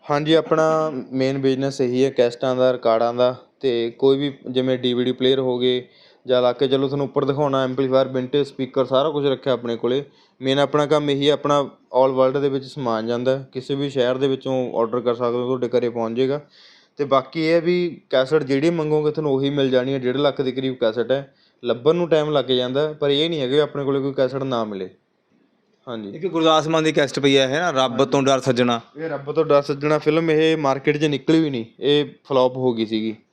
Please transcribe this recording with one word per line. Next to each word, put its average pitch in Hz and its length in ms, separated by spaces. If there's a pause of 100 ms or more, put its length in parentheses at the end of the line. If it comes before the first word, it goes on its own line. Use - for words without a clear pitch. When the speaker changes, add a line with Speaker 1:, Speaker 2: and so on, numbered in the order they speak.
(100)
Speaker 1:
ਹਾਂਜੀ, 151 220
ਆਪਣਾ 156 600 (200)
ਮੇਨ 131 260
ਬਿਜ਼ਨਸ 135 420
ਇਹੀ 127 240
ਹੈ, 135 60
ਕੈਸਟਾਂ 127 460
ਦਾ, 127 160
ਰਿਕਾਰਡਾਂ 120 420
ਦਾ, 123 220 (240)
ਤੇ 120 300
ਕੋਈ 135 280
ਵੀ 139 200 (120)
ਜਿਵੇਂ 127 280
ਡੀ 123 160
ਵੀ 123 100
ਡੀ 127 80
ਪਲੇਅਰ 131 260
ਹੋ 127 200
ਗਏ, 123 300 (380)
ਜਾਂ 123 160
ਲਾ 123 100
ਕੇ 131 160
ਚਲੋ 135 180
ਤੁਹਾਨੂੰ 139 200
ਉੱਪਰ 143 180
ਦਿਖਾਉਣਾ, 135 400
ਐਂਪਲੀਫਾਇਰ, 131 440
ਵਿੰਟੇਜ 131 380
ਸਪੀਕਰ, 135 380
ਸਾਰਾ 131 260
ਕੁਛ 143 160
ਰੱਖਿਆ 135 260
ਆਪਣੇ 117 240
ਕੋਲੇ। 127 280 (360)
ਮੇਨ 135 180
ਆਪਣਾ 143 280
ਕੰਮ 147 240
ਇਹੀ 139 180
ਹੈ, 147 40
ਆਪਣਾ 143 380
all 131 460
world 131 240
ਦੇ 143 80
ਵਿੱਚ 135 160
ਸਮਾਨ 117 420
ਜਾਂਦਾ, 127 460
ਕਿਸੇ 123 220
ਵੀ 139 160
ਸ਼ਹਿਰ 127 240
ਦੇ 135 140
ਵਿੱਚੋਂ 131 520
ਆਰਡਰ 117 200
ਕਰ 117 140
ਸਕਦੇ 120 240
ਹੋ, 123 60
ਤੁਹਾਡੇ 127 240
ਘਰੇ 120 200
ਪਹੁੰਚ 117 280
ਜਾਏਗਾ। 131 240 (560)
ਤੇ 147 80
ਬਾਕੀ 135 360
ਇਹ 160 140
ਹੈ 170 60
ਵੀ 175 400 (100)
ਕੈਸਟ 135 320
ਜਿਹੜੀ 139 280
ਮੰਗੋਗੇ 151 400
ਤੁਹਾਨੂੰ 151 220
ਉਹੀ 135 180
ਮਿਲ 139 200
ਜਾਣੀ 127 220
ਹੈ। 139 60
ਡੇਢ 123 180
ਲੱਖ 143 260
ਦੇ 127 100
ਕਰੀਬ 131 220
ਕੈਸਟ 117 360
ਹੈ, 139 240 (300)
ਲੱਭਣ 120 300
ਨੂੰ 175 140
ਟਾਈਮ 151 220
ਲੱਗ 143 140
ਜਾਂਦਾ, 131 480
ਪਰ 147 180
ਇਹ 147 200
ਨਹੀਂ 165 100
ਹੈਗਾ 127 120
ਵੀ 143 60
ਆਪਣੇ 147 260
ਕੋਲੇ 139 160
ਕੋਈ 139 120
ਕੈਸਟ 135 220
ਨਾ 131 300
ਮਿਲੇ। 95 260 (1000)
ਹਾਂਜੀ। 107 280
Speaker 2:
ਇੱਕ 180 100
ਗੁਰਦਾਸ 160 420
ਮਾਨ 160 160
ਦੀ 156 80
ਕੈਸਟ 147 280
ਪਈ 139 160
ਹੈ, 135 120
ਹੈ 139 120
ਨਾ, 180 100
ਰੱਬ 131 220
Speaker 1:
ਹਾਂਜੀ। 131 180
Speaker 2:
ਤੋਂ 139 120
ਡਰ 135 180
ਸੱਜਣਾ। 123 400 (160)
Speaker 1:
ਇਹ 160 120
ਰੱਬ 139 240
ਤੋਂ 156 120
ਡਰ 143 180
ਸੱਜਣਾ 147 360
ਫਿਲਮ, 160 320
ਇਹ 160 260
ਮਾਰਕੀਟ 143 400
'ਚ 147 80
ਨਿਕਲੀ 156 360
ਵੀ 156 100
ਨਹੀਂ, 120 140 (160)
ਇਹ 147 240 (200)
ਫਲਾਪ 127 320
ਹੋ 127 160
ਗਈ 110 140
ਸੀਗੀ। 110 300 (160)